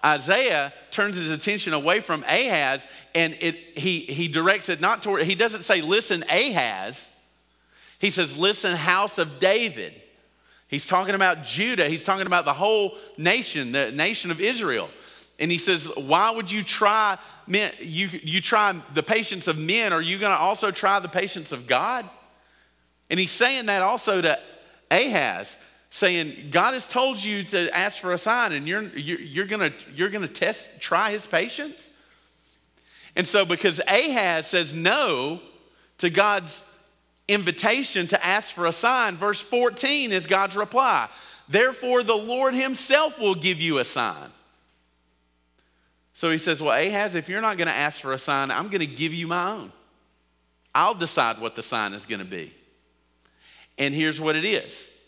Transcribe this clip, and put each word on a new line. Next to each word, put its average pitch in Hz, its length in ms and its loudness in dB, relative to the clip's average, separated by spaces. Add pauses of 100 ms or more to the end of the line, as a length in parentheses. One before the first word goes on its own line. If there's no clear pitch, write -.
Isaiah 151 680 2 (180)
turns 202 260 0
his 160 140 -4
attention 180 440 -2
away 160 260 2
from 160 240 -4
Ahaz, 151 640 2 (280)
and 165 260 2
it, 165 160 -2 (200)
he, 175 240 0
he 151 280 -4
directs 170 400 2
it 165 120 -2
not 208 220 0
toward, 196 200 0
he 180 120 0
doesn't 214 280 0
say, 185 180 4
"Listen, 180 480 0
Ahaz." 131 840 0 (880)
He 202 100 2
says, 156 260 0
"Listen, 190 380 0
house 180 440 0
of 151 200 -2
David." 185 640 0 (680)
He's 147 180 -4
talking 190 280 0
about 180 300 2
Judah. 196 440 0
He's 160 160 -4
talking 190 220 0
about 175 180 2
the 143 80 0
whole 202 460 0 (180)
nation, 160 560 0
the 135 180 0
nation 175 400 -2
of 160 80 -4
Israel. 180 520 0 (480)
And 160 120 0
he 175 80 0
says, 170 380 0
"Why 160 340 2
would 220 220 -4
you 208 100 -2
try 208 560 2 (280)
men, 196 340 0
you, 165 280 -4 (140)
you 160 180 -2
try 202 400 2 (140)
the 156 80 2
patience 214 460 -2
of 156 100 0
men? 190 340 0
Are 165 100 2
you 175 160 -2
gonna 196 180 2
also 196 340 0
try 196 300 2
the 180 80 -8
patience 180 440 -4
of 120 140 -10
God?" 190 420 0 (1000)
And 165 80 0
he's 185 120 0
saying 254 360 2
that 202 140 2
also 196 400 2
to 160 180 4 (520)
Ahaz, 151 680 2 (320)
saying, 165 640 0
"God 185 240 4
has 254 120 -6
told 247 380 0
you 208 200 -4
to 175 300 0
ask 190 240 0
for 180 140 -4
a 175 60 0
sign, 220 340 2
and 147 160 -4
you're, 202 220 -2
you're, 147 300 -6
you're 156 260 -6
gonna, 196 260 -2 (220)
you're 175 160 -2
gonna 196 180 -6
test, - 400 -4 (120)
try 208 300 0
his 208 140 -6
patience?" 240 680 -4 (1300)
And 175 100 0
so 196 200 4
because 170 420 0
Ahaz 196 580 2
says 160 280 0
no 170 640 0 (560)
to 175 140 0
God's 190 520 2 (680)
invitation 202 760 0
to 185 180 0
ask 196 300 0
for 175 100 -4
a 170 80 4
sign, 226 440 2
verse 202 220 -2
fourteen 247 760 0
is 175 140 0
God's 190 300 2
reply, 208 520 2 (400)
"Therefore 247 540 2
the 220 140 2
Lord 247 380 0
himself 269 640 0
will 202 160 2
give 175 260 -2
you 160 180 0
a 123 60 2
sign." 87 460 -4 (1800)
So 165 160 0
he 160 80 2
says, 156 220 -2
"Well, 147 140 2
Ahaz, 196 400 0
if 165 140 -4
you're 196 140 -6
not 214 160 -2
gonna 170 120 -2
ask 147 300 -2
for 135 140 -4
a 131 40 -6
sign, 139 320 -2
I'm 156 180 -4
gonna 190 180 -2
give 147 260 -6
you 170 140 -6
my 175 240 -2
own. 175 220 -12 (1040)
I'll 180 200 4
decide 143 440 0
what 113 160 -6
the 110 80 -10
sign 104 300 -4
is 101 140 -14
gonna 101 180 -8
be." 92 300 -12 (1200)
And 139 180 -2
here's 151 260 0
what 156 140 2
it 160 120 0
is - 440 -4 (180)